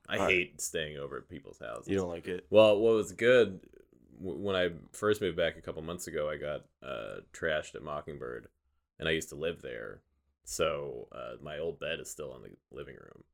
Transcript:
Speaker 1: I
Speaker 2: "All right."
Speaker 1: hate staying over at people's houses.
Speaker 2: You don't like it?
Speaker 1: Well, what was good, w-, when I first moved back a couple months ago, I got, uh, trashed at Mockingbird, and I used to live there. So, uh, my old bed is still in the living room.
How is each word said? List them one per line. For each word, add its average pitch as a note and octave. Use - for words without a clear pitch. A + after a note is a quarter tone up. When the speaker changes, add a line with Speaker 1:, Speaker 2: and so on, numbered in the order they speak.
Speaker 1:
I G#2
Speaker 2:
"All G2
right." E2+
Speaker 1:
hate F2+
staying D2+
over C#2
at B1
people's -
houses. A1+
Speaker 2:
You G2
don't F#2+
like E2+
it? F2+
Speaker 1:
Well, G#2+
what A2+
was G2+
good, A2
w-, E2
when G2
I F2+
first G#2
moved E2+
back E2
a E2
couple D#2+
months F2
ago, D2+
I D2+
got, C#2+
uh, A1
trashed D#2
at A1
Mockingbird, C#2
and D#2
I D#2+
used D#2+
to D2
live D#2
there. A1+
So, C#2+
uh, A#1+
my D2
old D#2+
bed D#2
is -
still C#2
in A#1
the G1+
living C2+
room. G1+